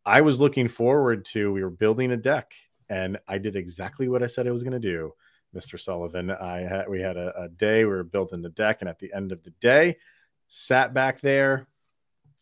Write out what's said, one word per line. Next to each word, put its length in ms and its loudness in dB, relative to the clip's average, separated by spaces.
I 160 8
was 200 4
looking 280 2
forward 580 2
to, 260 -2
we 100 -2
were 80 -4
building 420 2
a 40 0
deck, 380 -2
and 380 -4
I 120 -4
did 180 -4
exactly 520 -6
what 140 0
I 40 0
said 200 -4
I 60 0
was 100 -4
gonna 160 -6
do, 360 -4
Mister 260 -14
Sullivan. 520 -6
I 300 -8
had, 280 -6
we 120 -6
had 160 -6
a, 280 -8
a 40 -12
day, 360 2
we 60 2
were 140 -2
building 380 -4
the 80 -10
deck, 300 0
and 80 -6
at 100 -10
the 140 -14
end 200 -8
of 100 -12
the 80 -20
day, 460 4
sat 460 0
back 260 0
there, 460 2